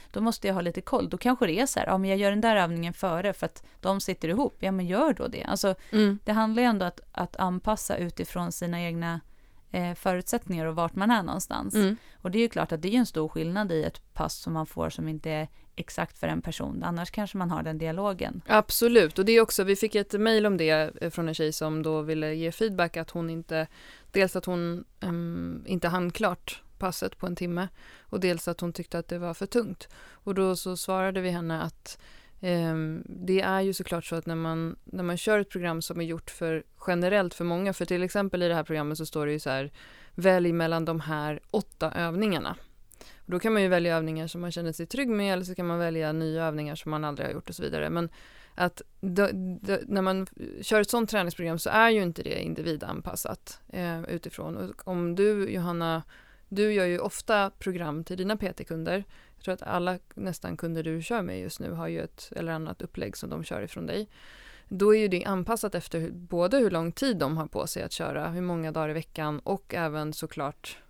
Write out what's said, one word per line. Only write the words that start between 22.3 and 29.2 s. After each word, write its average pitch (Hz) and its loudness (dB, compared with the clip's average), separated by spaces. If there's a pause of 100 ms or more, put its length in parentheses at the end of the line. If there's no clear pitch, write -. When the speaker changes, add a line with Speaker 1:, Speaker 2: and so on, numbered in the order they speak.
Speaker 2:
ge 165 -2
feedback 185 0
att 165 -6
hon 165 -4
inte, 160 -2 (460)
dels 190 4
att 180 -4
hon, 175 -2 (160)
ehm, 170 -4
inte 175 0
hann 175 0
klart - -2 (160)
passet 190 -4
på - -6
en 175 -4
timme 175 -2 (320)
och 202 -6
dels 180 2
att 170 -2
hon 175 -2
tyckte - -6
att 170 -6
det 175 -6
var 175 -6